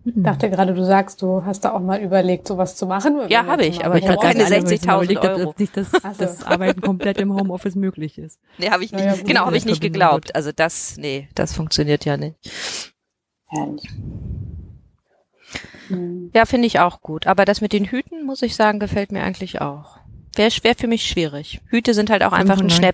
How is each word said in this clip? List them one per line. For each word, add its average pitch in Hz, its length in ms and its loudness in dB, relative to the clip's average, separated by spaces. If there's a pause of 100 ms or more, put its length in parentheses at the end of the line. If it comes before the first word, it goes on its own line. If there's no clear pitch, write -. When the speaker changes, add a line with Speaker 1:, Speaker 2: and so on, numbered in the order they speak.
Speaker 1:
Mhm. 240 120 -4
Speaker 2:
Ich 196 60 2
dachte 202 280 0
gerade, 185 240 2
du 185 100 0
sagst, 196 380 2
du 185 220 0
hast 196 200 -6
da 220 80 0
auch 208 80 -2
mal 190 200 -2
überlegt, 180 480 0
sowas 185 280 -2
zu 196 100 -4
machen. 202 320 0
Wenn 226 100 -4
Speaker 3:
Ja, - 160 4
Speaker 2:
wir 269 80 -2
Speaker 3:
habe 285 120 2
Speaker 2:
jetzt 165 100 0
Speaker 3:
ich, 170 60 -8
Speaker 2:
mal - 60 -2
Speaker 3:
aber 175 120 4
ich 190 100 0
habe 185 80 4
Speaker 1:
Wollte 208 120 2
Speaker 3:
keine 233 100 4
Speaker 1:
gerade 214 100 6
sagen, 196 60 4
wenn 180 80 4
man 180 60 0
Speaker 3:
sechzigtausend 180 500 2
Euro. - 80 -2
Speaker 1:
überlegt, 185 200 0
ob, 151 80 -4
ob - 60 -4
nicht 208 160 -2
das, 196 120 -4 (140)
Speaker 2:
Ach 196 120 -10
so. 202 100 -20
Speaker 1:
das 180 200 -4
Arbeiten 185 360 0
komplett 190 400 -2
im 196 140 0
Homeoffice 190 400 -4
möglich 185 440 -4
ist. 156 220 -16 (180)
Speaker 3:
Nee, 185 120 0
habe 180 140 0
ich 226 80 -10
Speaker 2:
Na 196 80 -2
ja, 196 100 2
Speaker 3:
nicht, 190 100 0
Speaker 2:
gut. 202 80 -6
Speaker 3:
genau, 233 180 4
habe 170 100 2
ich 220 100 0
nicht 160 160 0
Speaker 1:
Ja, - 80 0
Speaker 3:
geglaubt. 165 440 2
Also 151 180 -2
das, - 440 -2
nee, 143 380 -8
das - 200 -4
funktioniert 151 500 0
ja 143 120 -2
nicht. 147 200 -8 (1120)
Speaker 4:
Herrlich. 151 400 -6 (2000)
Hm. 175 460 -8
Speaker 3:
Ja, 220 120 6
finde 240 200 2
ich 214 140 0
auch 175 220 0
gut. 156 240 -8
Aber 190 180 4
das 202 160 0
mit 208 140 -2
den 202 100 2
Hüten, 285 400 -6
muss 269 160 -6
ich 233 160 -4
sagen, 214 240 2
gefällt 202 320 -4
mir 190 100 -4
eigentlich 185 380 -6
auch. 143 380 -10 (360)
Wär, 208 140 4 (140)
wär 233 120 4
für - 120 -6
mich 226 200 0
schwierig. 151 600 -4
Hüte 233 260 2
sind 208 160 2
halt 214 140 4
auch - 100 2
einfach 190 220 4
ein 190 160 4
Speaker 1:
Fünfundneunzig. 170 60 4 (180)